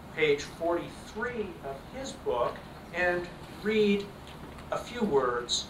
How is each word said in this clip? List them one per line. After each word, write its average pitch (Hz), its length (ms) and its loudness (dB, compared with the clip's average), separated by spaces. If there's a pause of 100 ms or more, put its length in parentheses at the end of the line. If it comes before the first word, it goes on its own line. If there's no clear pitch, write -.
(140)
page 151 280 4
forty-three 170 1040 -2 (180)
of 170 120 -6 (220)
his 269 140 -8
book 123 420 0 (400)
and 175 320 2 (360)
read 208 440 6 (640)
a - 80 -2
few 233 240 -6
words, 123 680 4